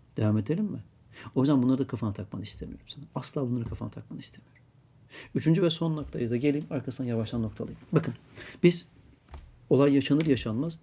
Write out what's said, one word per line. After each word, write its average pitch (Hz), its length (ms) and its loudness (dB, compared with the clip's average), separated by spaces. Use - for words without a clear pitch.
Devam 107 200 2
edelim 156 280 0
mi? 117 180 -6
O 131 60 4
yüzden 135 220 4
bunları 127 140 4
da 131 100 -2
kafana 110 260 -4
takmanı 107 300 -10
istemiyorum - 440 -12
sana. 143 180 -16
Asla 135 340 -2
bunları 120 160 -2
kafana 110 240 -8
takmanı - 300 -14
istemiyorum. - 440 -18
Üçüncü 165 280 4
ve 170 60 4
son 160 260 0
noktayı 127 340 -4
da 120 80 0
geleyim, 147 320 0
arkasından 127 400 -4
yavaştan 113 320 -2
noktalayayım. - 400 -6
Bakın, 135 220 2
biz 175 240 4
olay 139 240 6
yaşanır 143 320 4
yaşanmaz 135 580 0